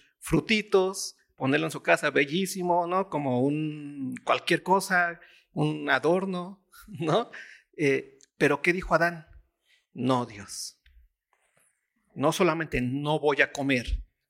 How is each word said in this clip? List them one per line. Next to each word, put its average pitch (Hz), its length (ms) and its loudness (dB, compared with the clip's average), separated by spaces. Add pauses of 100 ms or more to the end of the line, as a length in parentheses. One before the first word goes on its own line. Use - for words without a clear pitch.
(180)
frutitos, 196 1000 0 (200)
ponerlo 147 320 0
en 156 40 -8
su 147 120 -10
casa, 165 260 2
bellísimo, 175 760 0
¿no? 190 220 -2
Como 135 320 -2
un, 143 840 -4
cualquier 165 400 0
cosa, 180 560 0 (320)
un 151 360 -2
adorno, 180 800 0 (120)
<laughs> - 100 -20
¿no? 175 420 0 (460)
Eh, 135 420 0 (200)
pero 147 220 4
¿qué 175 120 4
dijo 180 200 -2
Adán? 170 360 2 (680)
"No, 123 300 2
Dios. - 520 -14 (1400)
No 139 160 2
solamente 160 520 0
no 147 360 -2
voy 147 220 2
a 139 100 4
comer, 135 520 -2 (280)